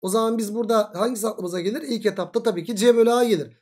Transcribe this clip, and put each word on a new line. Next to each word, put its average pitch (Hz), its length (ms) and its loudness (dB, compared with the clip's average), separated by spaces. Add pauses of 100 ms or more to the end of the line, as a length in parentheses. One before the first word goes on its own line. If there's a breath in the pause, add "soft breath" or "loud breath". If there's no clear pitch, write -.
o 190 80 -4
zaman 226 280 0
biz 214 180 -4
burada 220 380 0
hangisi 220 340 -2
aklımıza 185 320 -6
gelir? 208 220 -4
İlk 247 240 -4
etapta 196 380 -2
tabii 180 200 -2
ki 226 120 -6
C 233 200 6
bölü 226 160 6
A 247 120 4
gelir. 165 380 0